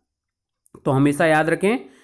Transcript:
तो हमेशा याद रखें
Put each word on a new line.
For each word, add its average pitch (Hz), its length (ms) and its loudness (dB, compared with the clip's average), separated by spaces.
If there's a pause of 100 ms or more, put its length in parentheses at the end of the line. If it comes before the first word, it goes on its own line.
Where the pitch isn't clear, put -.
(840)
तो 151 60 -2
हमेशा 143 360 0
याद 156 240 2
रखें 190 280 -2 (260)